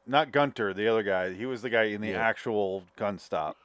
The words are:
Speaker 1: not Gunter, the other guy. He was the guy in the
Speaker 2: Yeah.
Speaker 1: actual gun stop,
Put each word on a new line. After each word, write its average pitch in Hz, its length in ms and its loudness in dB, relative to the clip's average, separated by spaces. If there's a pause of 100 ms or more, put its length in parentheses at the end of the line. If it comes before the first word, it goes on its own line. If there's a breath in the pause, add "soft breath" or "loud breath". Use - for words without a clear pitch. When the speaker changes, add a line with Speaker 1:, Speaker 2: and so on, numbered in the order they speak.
Speaker 1:
not 139 260 2
Gunter, 139 420 2
the 104 140 0
other 110 160 4
guy. 92 300 0
He 101 120 -8
was 127 160 -6
the 123 80 -6
guy 113 140 4
in 104 180 -2
the 110 80 -4
Speaker 2:
Yeah. 104 120 -4
Speaker 1:
actual 104 600 0 (140)
gun 104 200 -4
stop, 78 480 -4